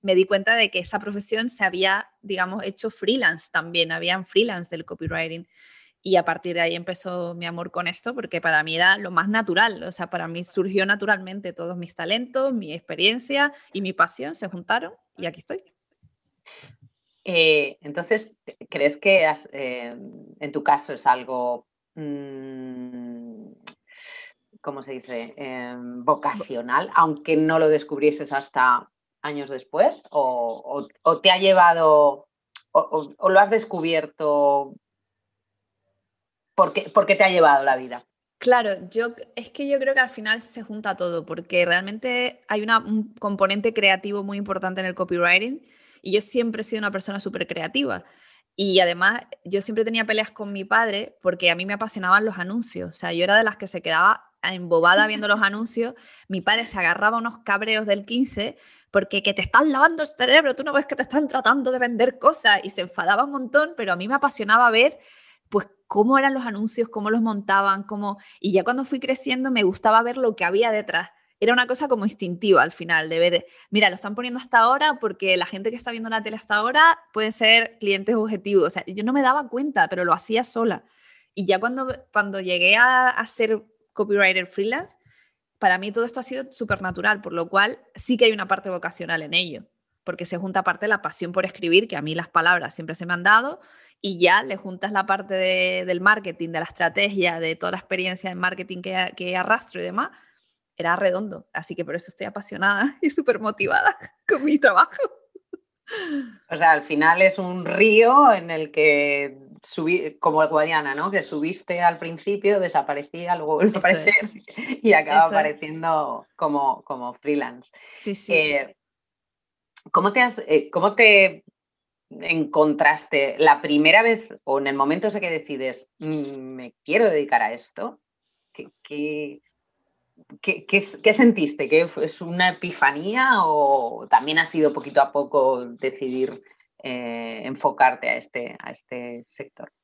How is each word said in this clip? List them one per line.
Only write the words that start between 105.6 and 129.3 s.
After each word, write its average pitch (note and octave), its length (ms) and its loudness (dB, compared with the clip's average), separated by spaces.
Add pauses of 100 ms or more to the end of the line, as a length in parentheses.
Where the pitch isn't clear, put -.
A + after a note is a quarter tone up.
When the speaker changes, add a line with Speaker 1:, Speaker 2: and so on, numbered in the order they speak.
Speaker 2:
O E3 60 -6
sea, D#3+ 160 6
al D3 120 4
final D#3+ 380 4
es F#3+ 180 6
un F3+ 260 -6
río A3+ 640 8
en F3 200 0
el D#3 200 -6
que C#3+ 680 2 (260)
subí, E3 560 -4
como D#3 220 2
el D3+ 80 4
Guadiana, D3+ 460 0
¿no? E3+ 160 -4
Que G3 120 -2
subiste D#3 580 -6
al E3+ 160 4
principio, G3 640 -2
desaparecía, E3 720 -4
luego D#3 200 -2
volvió G#3 200 2
a G3+ 40 -2
Speaker 1:
Eso - 80 -2
es. E3 200 2
Speaker 2:
aparecer G#3+ 240 0 (500)
y G#3+ 120 6
acaba D#3 320 4
Speaker 1:
Eso - 20 0
es. E3 60 -2
Speaker 2:
apareciendo D3+ 920 -2 (120)
como, C#3+ 460 -2
como B2 320 -10
freelance. B2+ 560 -6 (260)
Speaker 1:
Sí, G3+ 180 -8
sí. - 180 -6
Speaker 2:
Eh, D3 420 0 (1160)
¿cómo G3 220 0
te B3+ 80 2
has, B3 260 0
eh, D3+ 240 2
cómo G3+ 240 0
te G3+ 480 6 (680)
encontraste D3+ 1300 0
la D3+ 240 6
primera D#3 400 4
vez A3+ 260 2 (160)
o C3+ 160 -2
en C#3 80 -4
el C#3 80 -2
momento D3 320 0
ese G#3 140 -4
que F3+ 80 -4
decides, C#3 600 -8 (100)
"Mm, C#3 560 -8
me B2+ 180 -16 (100)
quiero A3 260 2
dedicar C#3+ 320 0
a A2 120 -2
esto"? - 460 -12 (540)
¿Qué, - 160 -18 (140)
qué, D3 580 -8 (1000)